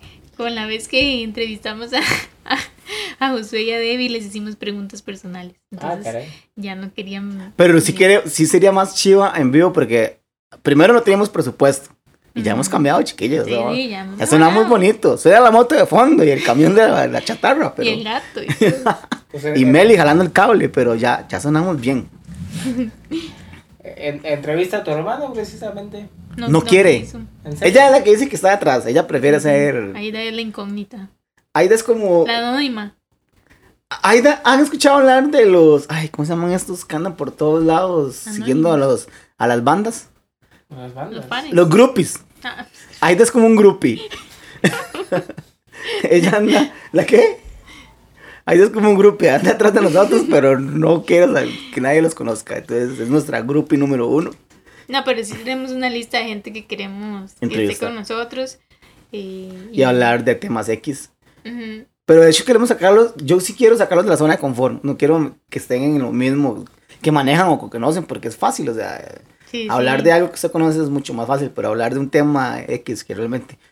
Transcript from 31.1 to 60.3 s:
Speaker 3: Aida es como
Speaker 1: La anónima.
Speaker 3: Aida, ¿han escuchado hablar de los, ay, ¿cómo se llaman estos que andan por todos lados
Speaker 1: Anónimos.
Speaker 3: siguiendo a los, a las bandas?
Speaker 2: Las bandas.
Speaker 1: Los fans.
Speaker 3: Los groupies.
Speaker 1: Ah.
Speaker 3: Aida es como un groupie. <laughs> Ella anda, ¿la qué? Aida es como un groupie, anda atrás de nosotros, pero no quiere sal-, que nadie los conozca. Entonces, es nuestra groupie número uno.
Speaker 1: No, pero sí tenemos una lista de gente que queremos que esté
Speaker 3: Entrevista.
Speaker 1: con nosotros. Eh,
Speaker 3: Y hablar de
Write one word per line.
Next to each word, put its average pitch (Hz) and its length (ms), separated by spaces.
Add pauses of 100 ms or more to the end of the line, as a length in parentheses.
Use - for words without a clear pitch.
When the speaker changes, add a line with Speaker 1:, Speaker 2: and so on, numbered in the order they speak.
Speaker 3:
Aida 185 220
es 220 80
como 196 440
Speaker 1:
La 233 100
anónima. 240 580 (1080)
Speaker 3:
Aida, 247 420
¿han 269 160
escuchado 285 380
hablar 269 320
de 269 160
los, 160 420
ay, 156 180
¿cómo 147 180
se 175 60
llaman 170 220
estos 180 320
que 160 100
andan 170 220
por 135 140
todos 156 340
lados 160 600
Speaker 1:
Anónimos. 214 100
Speaker 3:
siguiendo 143 360
a 151 60
los, 135 320 (280)
a 117 100
las 120 180
bandas? 196 420 (600)
Speaker 2:
Las 123 240
bandas. - 220
Speaker 1:
Los - 100
fans. 277 260
Speaker 3:
Los 175 180
groupies. 226 500 (240)
Speaker 1:
Ah. 240 220 (360)
Speaker 3:
Aida 175 220
es 233 80
como 233 160
un 226 100
groupie. 185 440 (600)
<laughs> - 1500
Ella 175 280
anda, 254 360 (180)
¿la 175 140
qué? 330 340 (1040)
Aida 170 200
es 214 40
como 214 200
un 202 80
groupie, 196 320
anda 185 220
atrás 208 220
de 214 80
nosotros, 190 480
pero 135 300
no 151 440
quiere 175 280
sal-, 123 200 (220)
que 127 80
nadie 147 200
los 160 140
conozca. 110 420
Entonces, 123 420
es 117 100
nuestra 143 320
groupie 143 360
número 135 300
uno. 147 240 (560)
Speaker 1:
No, 269 160
pero 240 200
sí 214 100
tenemos 254 380
una 254 180
lista 233 280
de 233 80
gente 208 280
que 214 120
queremos 196 640
que - 20
esté - 120
Speaker 3:
Entrevista. 110 420
Speaker 1:
con 233 80
nosotros. 233 600 (540)
Eh, 190 600
Speaker 3:
Y 165 120
hablar 123 400
de 120 120